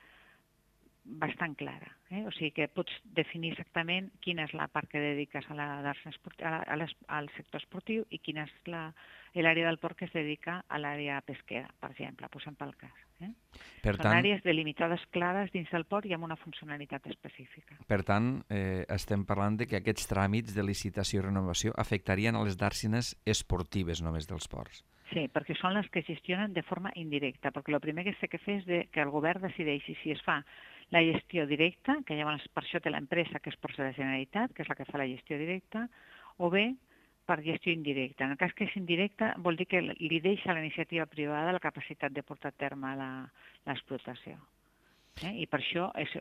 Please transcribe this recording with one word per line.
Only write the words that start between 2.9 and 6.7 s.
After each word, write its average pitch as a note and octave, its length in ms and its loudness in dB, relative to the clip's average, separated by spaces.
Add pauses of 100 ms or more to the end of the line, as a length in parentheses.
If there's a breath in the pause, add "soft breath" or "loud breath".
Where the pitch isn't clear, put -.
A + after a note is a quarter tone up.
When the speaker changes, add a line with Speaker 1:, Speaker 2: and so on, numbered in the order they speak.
Speaker 1:
definir E3 400 0
exactament F3 560 -2 (100)
quina E3+ 240 -2
és D3 80 -6
la D3+ 160 0
part - 220 -4
que D3+ 100 0
dediques D3 480 -2
a D3+ 80 -8
la D3 100 -4 (140)
dàrsena C#3+ 320 -4
esport-, - 320 -14
a E3 80 -2
la, D#3+ 60 0 (100)
a C#3+ 80 -2